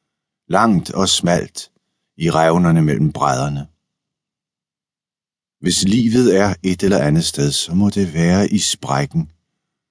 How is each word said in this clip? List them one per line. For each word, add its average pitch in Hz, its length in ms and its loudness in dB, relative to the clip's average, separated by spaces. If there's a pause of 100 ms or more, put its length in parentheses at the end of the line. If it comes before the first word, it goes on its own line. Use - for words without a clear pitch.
(480)
langt 101 440 0
og 92 180 -2
smalt - 640 -4 (460)
i 80 140 -2
revnerne 82 500 2
mellem 73 320 0
brædderne. 69 540 -4 (1900)
Hvis 87 240 -2
livet 110 540 4
er 98 260 2
et 92 200 -2
eller 98 140 2
andet - 280 2
sted, - 260 -2
så - 240 -6
må 101 140 2
det 95 240 -4
være 85 360 2
i 107 100 0
sprækken. 143 720 -4 (600)